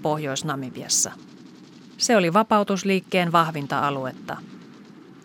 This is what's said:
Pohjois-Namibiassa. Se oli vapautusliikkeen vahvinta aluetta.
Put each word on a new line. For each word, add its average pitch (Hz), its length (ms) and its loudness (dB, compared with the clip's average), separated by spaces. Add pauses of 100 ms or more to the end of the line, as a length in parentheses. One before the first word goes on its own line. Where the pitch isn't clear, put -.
Pohjois-Namibiassa. 139 1080 -2 (880)
Se 240 180 4
oli 175 160 4
vapautusliikkeen 196 1000 2
vahvinta 156 560 0
aluetta. 131 480 -6 (880)